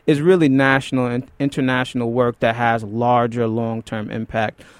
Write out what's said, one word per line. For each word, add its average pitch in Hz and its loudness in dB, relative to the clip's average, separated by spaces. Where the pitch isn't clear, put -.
is 151 2
really 165 4
national 135 2
and 120 -4
international 127 -2
work 120 0
that 113 2
has 117 0
larger 120 0
long-term 113 -4
impact. 110 -6